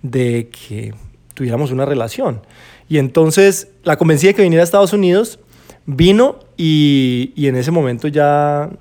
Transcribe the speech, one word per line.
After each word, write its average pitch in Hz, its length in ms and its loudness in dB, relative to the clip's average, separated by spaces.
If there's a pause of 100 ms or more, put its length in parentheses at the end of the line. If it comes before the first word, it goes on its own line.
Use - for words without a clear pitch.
de 120 460 -4
que 107 460 -14 (400)
tuviéramos 127 380 -4
una 131 120 -2
relación? 135 560 -4 (480)
Y 151 100 0
entonces 160 720 2 (140)
la 156 140 0
convencí 160 320 2
de 202 60 2
que 214 80 2
viniera 170 200 4
a - 20 4
Estados 196 280 2
Unidos, 202 480 0 (460)
vino 196 500 2 (200)
y, 139 760 0
y 143 140 -2
en 127 80 -2
ese 127 160 -4
momento 135 340 -2
ya 147 640 0 (100)